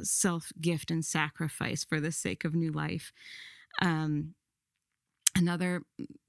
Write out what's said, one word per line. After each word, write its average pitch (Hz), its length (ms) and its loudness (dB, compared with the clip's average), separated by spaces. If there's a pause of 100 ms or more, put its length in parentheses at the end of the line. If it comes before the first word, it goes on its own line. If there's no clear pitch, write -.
self-gift 170 880 0
and 165 140 2
sacrifice - 800 -2
for 156 160 0
the 156 100 0
sake - 340 -4
of 160 120 0
new 165 160 2
life. 156 400 -4 (680)
Um, 156 540 2 (1000)
another 175 460 2 (460)